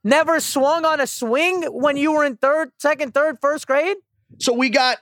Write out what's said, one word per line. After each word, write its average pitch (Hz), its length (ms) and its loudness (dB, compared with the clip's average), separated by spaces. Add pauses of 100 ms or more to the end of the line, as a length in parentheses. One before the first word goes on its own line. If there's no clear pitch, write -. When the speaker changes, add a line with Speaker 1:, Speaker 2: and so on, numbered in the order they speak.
Speaker 1:
never 311 360 2
swung 302 460 0
on 311 160 0
a 262 60 -2
swing 320 560 -2
when 277 340 -2
you 294 140 0
were 302 140 2
in 262 120 -4
third, 302 400 0
second, 285 380 -2
third, 294 260 0
first 285 240 -2
grade? 320 320 0 (420)
Speaker 2:
So 247 140 0
we 254 160 0
got, 254 320 2